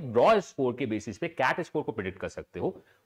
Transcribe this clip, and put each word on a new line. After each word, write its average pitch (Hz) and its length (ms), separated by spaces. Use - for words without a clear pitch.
रॉ 185 280
स्कोर 123 360
के 139 100
बेसिस 107 320
पे 170 100
कैट 147 320
स्कोर 156 220
को 143 100
प्रेडिक्ट 95 280
कर 87 80
सकते - 320
हो। 147 140